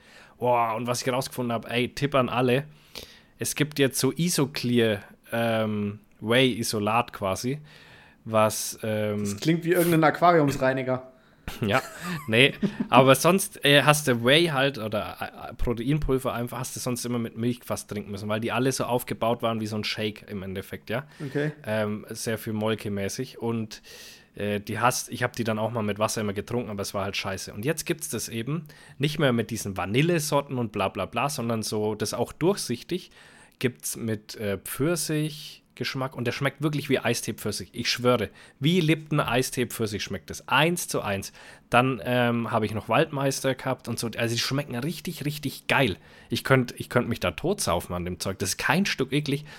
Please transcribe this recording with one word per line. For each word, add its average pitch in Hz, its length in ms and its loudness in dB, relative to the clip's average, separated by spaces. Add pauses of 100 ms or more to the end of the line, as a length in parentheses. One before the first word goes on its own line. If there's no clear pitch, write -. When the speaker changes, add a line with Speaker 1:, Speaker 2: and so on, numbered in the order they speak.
(380)
Speaker 1:
Boah, 117 360 4
und 120 120 -2
was 120 160 -2
ich 131 100 0
rausgefunden 123 400 -2
hab, 110 180 -4
ey, 123 240 0
Tipp 143 200 -2
an 127 140 4
alle. 127 360 2 (760)
Es - 160 -4
gibt 151 240 0
jetzt 135 200 4
so 131 140 2
Isoclear, 120 880 2 (320)
ähm, 107 640 0 (220)
Whey-Isolat 113 920 2
quasi, 104 460 -2 (680)
was, 110 580 2
ähm, 107 380 0
Speaker 2:
Das 101 160 -2
klingt 165 280 2
wie 165 80 2
irgendein 170 320 6
Aquariumsreiniger. 135 1120 4
Speaker 1:
<laughs> - 440 -12
Ja, 117 200 2 (460)
nee, 120 280 6 (340)
aber 131 260 10
sonst, - 500 2
äh, 143 200 8
hast 147 240 4
du 117 160 2
Whey 156 220 6
halt 135 320 0
oder, 104 420 -4
äh, - 340 -10
Proteinpulver 127 800 0
einfach, 120 240 -6
hast 127 160 -8
du - 60 -8
sonst 123 240 -4
immer 120 160 -2
mit 113 160 -6
Milch 120 280 -2
fast - 240 -6
trinken 104 220 -8
müssen, 104 180 -6
weil 110 120 0
die 113 100 -2
alle 127 220 2
so 131 100 -4
aufgebaut 117 600 0
waren 113 180 0
wie 107 80 -4
so 110 80 -4
ein 104 80 -4
Shake - 440 -6
im 101 140 -8
Endeffekt, 95 480 -10
ja. 127 160 -4 (180)
Speaker 2:
Okay. 143 280 -2 (120)
Speaker 1:
Ähm, 107 460 -2
sehr 113 280 -4
viel 113 140 -6
Molke-mäßig 104 880 -4
und, 113 400 -4 (540)
äh, 101 240 -2
die 107 220 -6
hast, 123 280 0
ich 120 140 -4
hab 120 140 -2
die 117 80 -2
dann 107 160 0
auch 113 100 0
mal 113 140 -2
mit 104 160 -2
Wasser 110 200 0
immer 104 120 -2
getrunken, 104 360 -4
aber 101 140 -6
es - 120 -6
war 98 100 -2
halt 101 120 -6
scheiße. - 380 -6
Und 104 100 -8
jetzt 151 220 -2
gibt's 165 220 -4
das - 200 -6
eben 123 360 -4 (340)
nicht 151 220 -2
mehr 135 120 6
mit 117 200 0
diesen 101 240 -6
Vanillesorten 139 840 0
und 117 140 -4
bla 98 160 0
bla 92 180 -4
bla, 120 220 -2
sondern 117 340 -2
so, 107 320 -2
das 104 180 -4
auch - 200 -2
durchsichtig, 175 800 -2 (480)
gibt's - 360 -2
mit, - 380 -6
äh, 101 240 -2
Pfirsich-Geschmack - 1600 -4
und 123 100 -4
der 120 60 0
schmeckt 139 300 -2
wirklich 147 260 -2
wie 127 100 4
Eistee-Pfirsich. 107 760 -4
Ich - 180 -4
schwöre, 120 400 2 (300)
wie 170 200 4
Lipton 151 400 0
Eistee-Pfirsich 113 800 -2
schmeckt - 280 -8
es. - 180 -12
Eins 160 400 2
zu - 140 -2
eins. 98 300 -4 (380)
Dann, 127 340 4
ähm, 120 460 2
habe 110 160 2
ich 107 80 -4
noch 104 140 -6
Waldmeister 139 640 2
gehabt - 340 -6
und 117 100 -6
so. 117 180 -4
Also 117 180 -2
die 117 60 -2
schmecken 135 360 -4
richtig, 170 480 -6
richtig - 420 -6
geil. 117 300 2 (340)
Ich - 140 -4
könnt, 131 340 4
ich - 100 -8
könnt 240 200 2
mich 226 120 -4
da 90 120 0
totsaufen 92 600 -2
an 87 100 -4
dem 90 160 -6
Zeug. 95 180 -4
Das 95 120 -2
ist - 80 -4
kein 180 280 2
Stück - 260 -2
eklig. 147 320 0 (140)